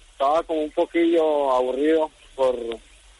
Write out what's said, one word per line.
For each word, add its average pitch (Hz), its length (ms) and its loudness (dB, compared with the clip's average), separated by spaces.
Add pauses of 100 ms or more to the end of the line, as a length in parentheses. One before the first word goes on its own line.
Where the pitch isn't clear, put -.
(100)
estaba 147 320 0
como 160 200 -4
un 151 100 -6
poquillo 160 840 0
aburrido 143 560 0 (240)
por, 131 220 0 (640)